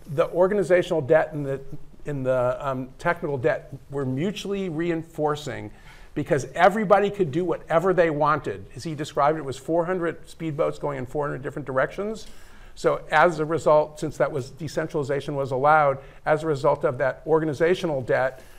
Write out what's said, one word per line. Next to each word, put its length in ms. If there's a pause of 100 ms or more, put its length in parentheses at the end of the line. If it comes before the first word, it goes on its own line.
(140)
the 160
organizational 720
debt 320
and 100
the, 160 (460)
and 180
the, 320 (100)
um, 220 (100)
technical 380
debt 340 (200)
were 160
mutually 640
reinforcing 1000 (440)
because 400
everybody 560
could 220
do 120
whatever 480
they 160
wanted. 560 (120)
As 80
he 100
described 420
it, 40
it 40
was 140
four 260
hundred 420
speedboats 540
going 180
in 80
four 200
hundred 160
different 240
directions. 600 (480)
So 340
as 300
a 40
result, 560
since 160
that 140
was, 200
decentralization 840
was 160
allowed, 480 (260)
as 200
a 20
result 380
of 140
that 280
organizational 760
debt, 400 (160)